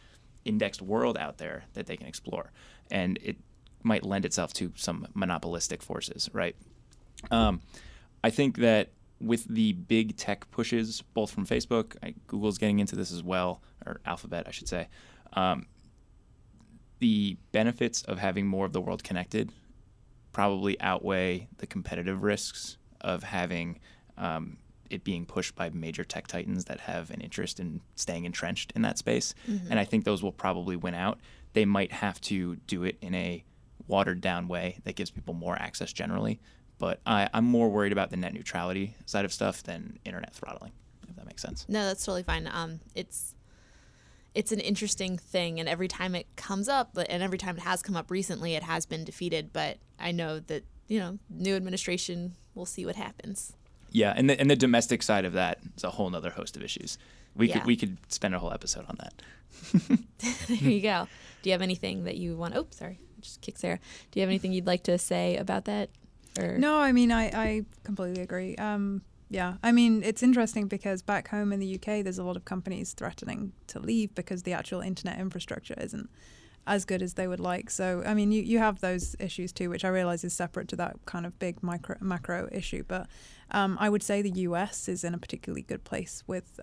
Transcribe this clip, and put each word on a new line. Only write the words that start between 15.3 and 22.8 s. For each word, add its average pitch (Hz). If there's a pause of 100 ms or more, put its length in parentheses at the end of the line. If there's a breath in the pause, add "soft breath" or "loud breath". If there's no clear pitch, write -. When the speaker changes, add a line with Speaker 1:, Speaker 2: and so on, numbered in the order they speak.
Speaker 1:
um, 92 (1300)
the 104 (140)
benefits 117
of 95
having 98
more 95
of 92
the 95
world 92
connected 98 (800)
probably 101
outweigh 92 (100)
the -
competitive 92
risks - (240)